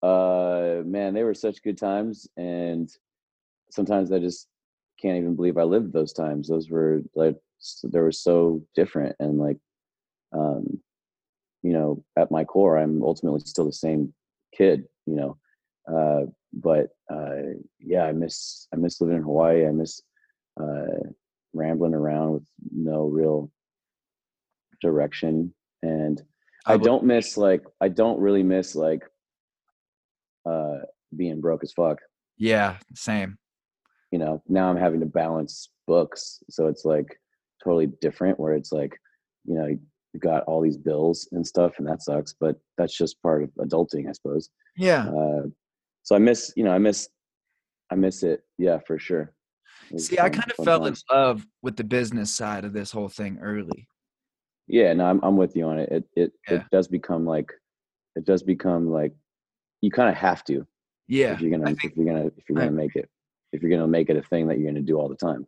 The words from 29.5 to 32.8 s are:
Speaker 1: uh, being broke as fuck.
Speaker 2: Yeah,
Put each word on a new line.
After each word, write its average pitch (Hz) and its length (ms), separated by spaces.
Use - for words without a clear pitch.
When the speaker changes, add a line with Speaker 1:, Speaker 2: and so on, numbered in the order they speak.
Speaker 1:
uh, 78 340
being 80 240
broke 80 240
as - 80
fuck. 80 280
Speaker 2:
Yeah, 104 400